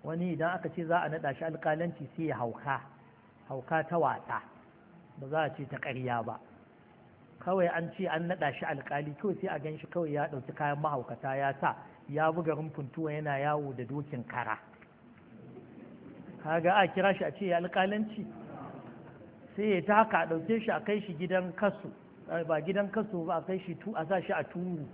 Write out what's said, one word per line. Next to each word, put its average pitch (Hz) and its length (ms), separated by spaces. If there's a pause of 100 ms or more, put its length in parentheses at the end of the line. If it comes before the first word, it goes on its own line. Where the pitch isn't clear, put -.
Wani 170 320
idan 165 200
aka 180 160
ce 170 160
za 170 160
a 156 80
naɗa 151 260
shi 160 80
alƙalanci 160 720
sai 160 100
ya 131 100
hauka, 120 440 (680)
hauka 143 400
ta 170 100
wasa, 120 440 (800)
ba 135 80
za 156 140
a 143 120
ce 139 140
ta 135 80
ƙarya 127 480
ba. 110 160 (1000)
Kawai 180 360
an 170 200
ce 185 120
an 160 200
naɗa 156 260
shi - 100
alƙali, 147 560
kawai 196 200
sai 180 140
a 156 60
gan 156 180
shi - 80
kawai 165 240
ya 147 160
ɗauki 143 300
kayan 143 260
mahaukata 135 540
ya 139 240
sa, 143 160 (320)
ya 156 240
buga 160 240
rumfin 151 340
tuwa 156 220
yana 147 260
yawo 143 380
da 123 80
dokin 139 420
kara. 113 320 (1800)
Kaga 165 320
a 190 140
kira 190 300
shi 185 60
a 151 80
ce 202 140
ya 170 140
alƙalanci? 196 640 (1300)
Sai 208 180
ya 175 80
ta 208 120 (100)
haka 208 140
a 165 80
ɗauke 185 360
shi 220 80
a 165 100
kai 208 200
shi 190 140
gidan 180 400
kaso, - 360 (400)
eh, 165 140
ba 156 180
gidan 196 300
kaso 208 340
ba, 175 120
a 156 40
kai 185 160
shi 170 160
tu-, 202 220
a 160 100
sa 185 140
shi 196 120
a 156 120
turu. 175 500